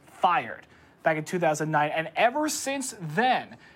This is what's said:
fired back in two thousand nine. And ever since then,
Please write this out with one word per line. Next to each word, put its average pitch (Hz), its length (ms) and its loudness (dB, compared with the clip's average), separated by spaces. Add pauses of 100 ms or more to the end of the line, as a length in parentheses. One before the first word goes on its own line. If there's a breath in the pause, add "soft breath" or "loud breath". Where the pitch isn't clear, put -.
fired 127 580 0 (380 soft breath)
back 160 140 2
in 156 80 -4
two 185 120 -4
thousand 156 320 2
nine. 151 220 2
And 160 240 -4
ever 254 320 2
since 277 520 -6
then, 165 580 0 (180 loud breath)